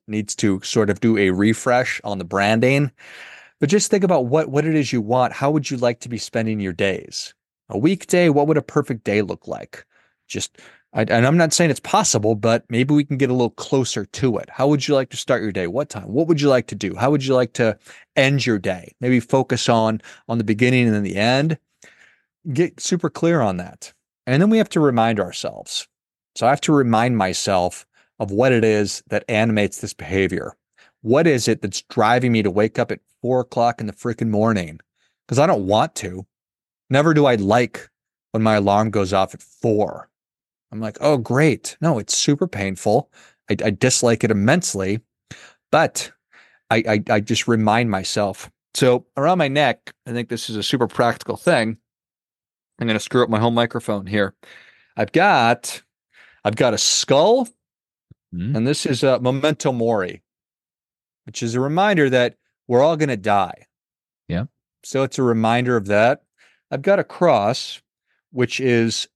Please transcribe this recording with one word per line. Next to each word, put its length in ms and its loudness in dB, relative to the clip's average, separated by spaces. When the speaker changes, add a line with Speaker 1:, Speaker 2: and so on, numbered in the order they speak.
Speaker 1:
needs 280 -6
to 260 0
sort 280 0
of 100 -2
do 180 2
a 120 2
refresh 760 0
on 140 -8
the 60 -8
branding. 680 0
But 80 0
just 220 0
think 140 2
about 220 2
what, 220 0
what 180 -2
it 80 -2
is 180 -2
you 80 0
want. 340 0
How 160 -2
would 200 -2
you 60 -6
like 240 -2
to 80 -16
be 100 -8
spending 420 -4
your 120 -4
days? 640 -6
A 60 -6
weekday, 540 2
what 160 2
would 100 4
a 60 0
perfect 420 -4
day 160 0
look 260 -6
like? 380 -12
Just, 300 -10
I, 80 0
and 240 2
I'm 100 2
not 160 2
saying 180 2
it's 100 -4
possible, 540 0
but 360 0
maybe 240 0
we 100 2
can 140 -6
get 100 0
a 60 0
little 160 0
closer 560 -4
to 320 -2
it. 100 -14
How 200 -2
would 200 0
you 60 2
like 160 0
to 80 -12
start 240 -2
your 100 -4
day? 140 -2
What 240 -6
time? 180 -14
What 200 -2
would 120 2
you 80 2
like 200 2
to 60 -10
do? 200 -6
How 160 0
would 160 -2
you 80 0
like 200 0
to 220 0
end 300 2
your 120 2
day? 440 -8
Maybe 180 2
focus 480 0
on, 320 2
on 80 -2
the 60 -2
beginning 420 2
and 80 2
then 80 0
the 140 -6
end. 420 0
Get 260 -2
super 300 -2
clear 320 0
on 160 -2
that. 340 -16
And 140 2
then 80 4
we 80 4
have 140 2
to 100 0
remind 400 2
ourselves. 640 -8
So 100 0
I 40 4
have 120 0
to 100 0
remind 460 2
myself 640 -2
of 120 -6
what 220 2
it 120 2
is 440 0
that 200 -4
animates 540 0
this 100 -10
behavior. 640 -4
What 240 2
is 220 0
it 120 0
that's 220 -8
driving 500 2
me 100 2
to 80 0
wake 280 0
up 120 -2
at 100 -8
four 200 0
o'clock 420 -2
in 40 -8
the 60 -10
freaking 380 -6
morning? 500 0
'Cause 120 -2
I 80 6
don't 200 0
want 300 2
to. 300 -12
Never 220 4
do 140 4
I 80 4
like 560 0
when 120 -2
my 120 4
alarm 360 2
goes 220 -2
off 220 0
at 80 -20
four. 640 -4
I'm 80 -12
like, 220 -10
"Oh, 160 2
great." 640 0
No, 160 0
it's 180 -6
super 300 0
painful. 640 -2
I, 120 -2
I 80 0
dislike 540 0
it 60 2
immensely, 720 0
but 400 0
I, 60 2
I, 260 0
I 60 2
just 260 -4
remind 440 0
myself. 600 -4
So 300 2
around 180 2
my 120 0
neck, 440 -2
I 60 -10
think 180 -6
this 180 -8
is 80 -8
a 60 -6
super 260 0
practical 480 -2
thing. 400 0
I'm 60 -4
gonna 140 0
screw 220 0
up 60 0
my 100 0
whole 120 2
microphone 560 -2
here. 280 -2
I've 160 -4
got, 680 2
I've 120 -2
got 180 2
a 40 -2
skull, 720 2
Speaker 2:
Mm. 220 -4
Speaker 1:
and 100 0
this 200 -2
is 160 -2
a 180 2
memento 520 -2
mori, 500 -4
which 160 -12
is 120 -4
a 60 0
reminder 480 2
that 280 2
we're 160 4
all 140 4
gonna 200 -2
die. 500 -2
Speaker 2:
Yeah. 180 -4
Speaker 1:
So 180 -2
it's 160 -4
a 40 2
reminder 540 2
of 100 -2
that. 360 2
I've 120 -6
got 160 2
a 60 0
cross, 760 0
which 300 -2
is 560 0